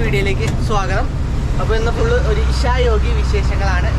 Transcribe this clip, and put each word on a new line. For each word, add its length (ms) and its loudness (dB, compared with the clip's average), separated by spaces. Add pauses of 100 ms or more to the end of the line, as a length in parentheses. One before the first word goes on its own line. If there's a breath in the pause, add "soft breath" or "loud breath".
വീഡിയോയിലേക്ക് 440 0 (200)
സ്വാഗതം. 380 0 (540)
അപ്പോൾ 180 0
ഇന്ന് 200 0
ഫുൾ 140 0 (200)
ഒരു 80 0 (140)
ഇശാ 200 0 (140)
യോഗി 220 2 (100)
വിശേഷങ്ങളാണ്. 680 0 (100)